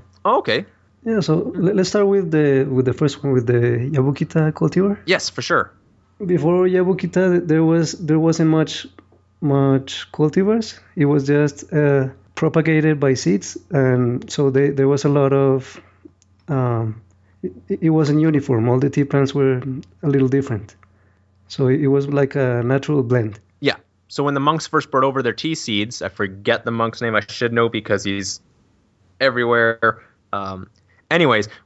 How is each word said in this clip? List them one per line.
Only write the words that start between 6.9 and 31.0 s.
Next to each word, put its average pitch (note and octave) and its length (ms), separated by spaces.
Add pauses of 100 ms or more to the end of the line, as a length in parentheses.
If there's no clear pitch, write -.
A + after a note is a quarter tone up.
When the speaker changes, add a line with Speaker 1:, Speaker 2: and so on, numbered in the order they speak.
Speaker 2:
there D#3+ 160
was, E3 300
there D#3+ 260
wasn't D#3+ 300
much, D#3 380 (520)
much C#3 760
cultivars. G3 640 (160)
It D3+ 100
was C#3+ 220
just, D3 440
uh, C#3+ 360 (260)
propagated D#3 640
by C3+ 160
seeds, F3+ 420 (140)
and B2+ 600
so C#3 200
they, C#3 180
there C3+ 180
was C#3 180
a D3 40
lot C#3 240
of, C3+ 480 (680)
um, A#2 520 (400)
it, - 400
it D#3+ 80
wasn't D3+ 320
uniform. C3+ 480
All B2 100
the C#3 120
tea C#3+ 140
plants C#3 280
were C3+ 260 (440)
a E3 40
little C#3 200
different. C3 480 (720)
So C3+ 200
it, C3 140
it C#3+ 60
was C#3 200
like C#3+ 280
a B2 280
natural C#3 380
blend. A2+ 380 (200)
Speaker 1:
Yeah. C#3+ 180 (300)
So - 160
when C#3+ 120
the C3+ 40
monks D3+ 280
first D3+ 240
brought C3 120
over C3+ 200
their A#2 100
tea D#3+ 220
seeds, A2 480
I F#2+ 60
forget G2+ 540
the A#2+ 60
monk's A2+ 320
name, A2+ 140
I G#2 60
should A#2 320
know A#2 160
because G#2 340
he's G2 360 (800)
everywhere. A#2 840 (300)
Um, F#2+ 360 (400)